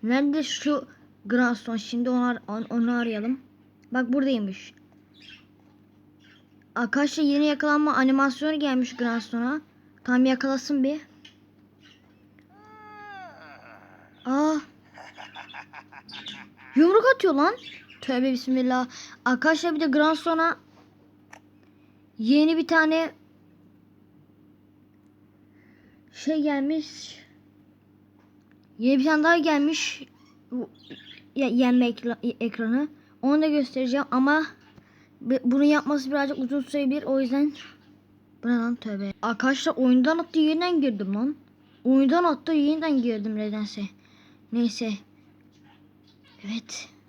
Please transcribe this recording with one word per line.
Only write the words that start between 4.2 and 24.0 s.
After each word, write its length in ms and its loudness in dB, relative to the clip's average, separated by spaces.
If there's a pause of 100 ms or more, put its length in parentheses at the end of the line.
Arkadaşlar, 500 0
yeni 220 4
yakalanma 480 2
animasyonu 680 2
gelmiş 360 -2
Grandstone'a. 640 -4 (440)
Tam 200 2
yakalasın 600 0
bir. 160 -2 (3250)
Aa. 320 0 (2250)
Yumruk 280 4 (100)
atıyor 200 0
lan. 200 2 (460)
Tövbe 320 0
bismillah. 560 -2 (360)
Arkadaşlar, 500 0
bir 60 -2
de 60 0
Grandstone'a 720 2 (1600)
yeni 380 4
bir 100 0
tane 460 2 (3000)